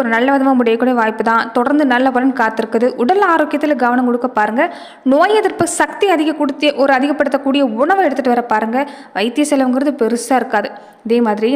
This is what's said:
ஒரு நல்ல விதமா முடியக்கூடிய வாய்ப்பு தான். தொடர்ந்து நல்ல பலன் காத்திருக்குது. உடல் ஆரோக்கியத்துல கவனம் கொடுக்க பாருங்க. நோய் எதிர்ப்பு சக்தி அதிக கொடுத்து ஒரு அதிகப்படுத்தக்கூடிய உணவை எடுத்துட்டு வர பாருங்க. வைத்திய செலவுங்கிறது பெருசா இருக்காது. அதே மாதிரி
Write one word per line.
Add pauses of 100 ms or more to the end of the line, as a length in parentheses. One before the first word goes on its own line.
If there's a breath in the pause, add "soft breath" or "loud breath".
ஒரு
நல்ல
விதமா
முடியக்கூடிய
வாய்ப்பு
தான். (140)
தொடர்ந்து
நல்ல
பலன்
காத்திருக்குது. (160)
உடல்
ஆரோக்கியத்துல
கவனம்
கொடுக்க (100)
பாருங்க. (500 loud breath)
நோய்
எதிர்ப்பு (160)
சக்தி
அதிக (100)
கொடுத்து (140)
ஒரு
அதிகப்படுத்தக்கூடிய (200)
உணவை
எடுத்துட்டு
வர (100)
பாருங்க. (400 loud breath)
வைத்திய
செலவுங்கிறது
பெருசா
இருக்காது. (360 loud breath)
அதே
மாதிரி